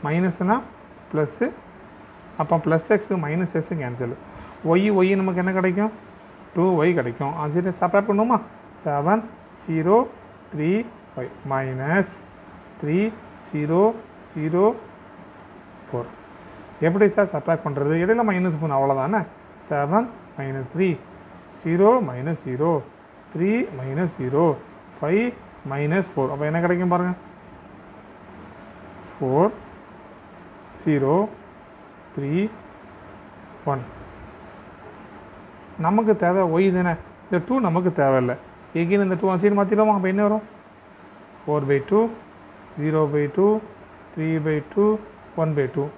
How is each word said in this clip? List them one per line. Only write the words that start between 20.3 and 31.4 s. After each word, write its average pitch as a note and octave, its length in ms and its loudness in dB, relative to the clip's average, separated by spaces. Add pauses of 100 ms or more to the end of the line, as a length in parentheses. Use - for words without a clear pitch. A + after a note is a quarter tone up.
minus C3+ 340 -8
three, F3+ 220 0 (640)
zero F3 320 4 (180)
minus C3+ 380 -6
zero, C#3 260 0 (600)
three F3+ 180 0 (260)
minus C3+ 400 -4
zero, C3+ 280 2 (500)
five F3 260 0 (500)
minus D3 420 0
four. C3+ 200 0
அப்போ C#3+ 160 -4
என்ன E3 160 0
கிடைக்கும் F3+ 280 2
பாருங்க. F3+ 200 0 (2000)
ஃபோர், C#3 400 2 (1300)
ஜீரோ, C#3+ 360 2 (1000)